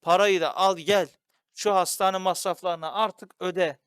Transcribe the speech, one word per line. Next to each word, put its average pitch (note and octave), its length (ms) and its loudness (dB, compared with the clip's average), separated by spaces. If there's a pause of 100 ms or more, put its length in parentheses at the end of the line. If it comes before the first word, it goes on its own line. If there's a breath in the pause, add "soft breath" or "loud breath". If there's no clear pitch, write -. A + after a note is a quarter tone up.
Parayı F#3 380 4
da D#3 160 -2
al F#3+ 220 2
gel. E3+ 300 0 (460)
Şu G#3 200 0
hastane F#3+ 440 0
masraflarını F3 760 -4
artık G#3 480 -6
öde. F3+ 460 -2